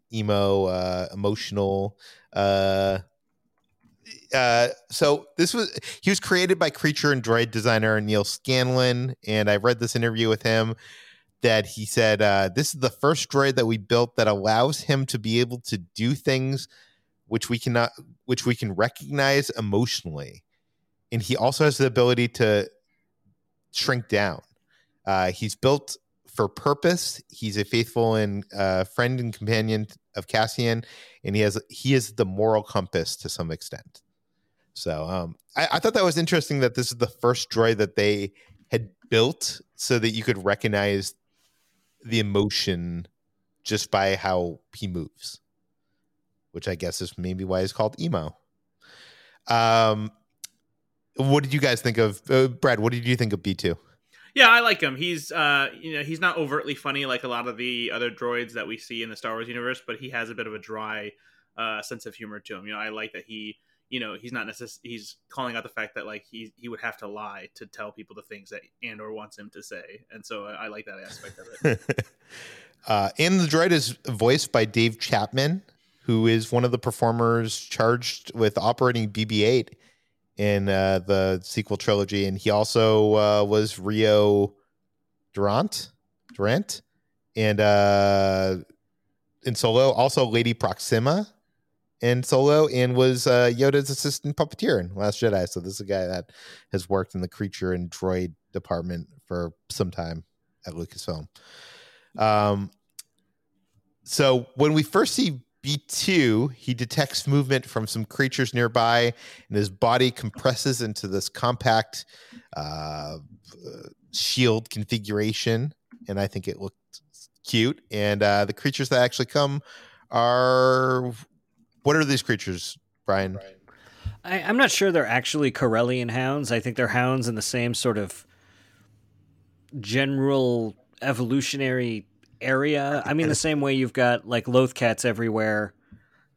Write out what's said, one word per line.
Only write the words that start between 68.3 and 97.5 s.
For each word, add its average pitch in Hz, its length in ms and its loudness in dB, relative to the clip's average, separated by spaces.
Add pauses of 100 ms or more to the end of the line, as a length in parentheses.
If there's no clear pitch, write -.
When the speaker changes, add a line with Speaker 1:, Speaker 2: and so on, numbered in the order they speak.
Speaker 2:
that 104 100 -16 (200)
Andor 107 300 -14
wants 107 260 -16
him 107 120 -20
to - 120 -20
say. 98 500 -20
And 107 140 -20
so 104 200 -12
I, 104 80 -14
I 110 160 -12
like 107 160 -16
that 95 200 -18
aspect - 320 -20
of - 100 -20 (180)
it. 117 420 -4
Speaker 1:
<laughs> - 800 -20
Uh, 101 220 2 (100)
and 180 180 4
the 175 100 2
droid 165 240 4
is 127 340 0
voiced 123 480 2
by 113 100 4
Dave 110 340 2
Chapman, 135 640 -2 (420)
who 113 220 2
is 113 280 2
one 120 100 2
of 123 80 0
the 117 80 -2
performers 117 800 0
charged - 720 -2
with 110 240 2
operating 117 520 0
B 107 160 -2
B 104 180 2
eight 117 320 2 (640)
in, 101 320 0
uh, 95 360 2
the 95 380 2
sequel - 340 -4
trilogy. 101 480 0
And 95 140 -4
he 107 100 -2
also, 107 680 4
uh, 104 280 4
was 107 340 0
Rio 104 800 4 (800)
Durant, 104 580 -2 (420)
Durant, 117 480 -2 (540)
and, 107 240 2
uh, 98 960 4 (880)
in 123 100 -4
Solo, 123 380 4
also 131 340 4
Lady 117 300 2
Proxima 127 720 0 (760)
in 123 220 2
Solo, 147 460 4
and 127 260 2
was, 127 320 4
uh, 123 260 6
Yoda's 139 380 2
assistant 147 460 -6
puppeteer 156 420 0
in 90 160 -8
Last 101 260 -2
Jedi. 98 260 2
So - 120 -8
this 95 140 -10
is 101 80 -12
a 101 40 -12
guy 95 220 -2
that 90 240 -8 (400)
has 90 180 -4
worked 95 240 -2
in 92 80 -4
the 90 60 -6
creature 95 460 -6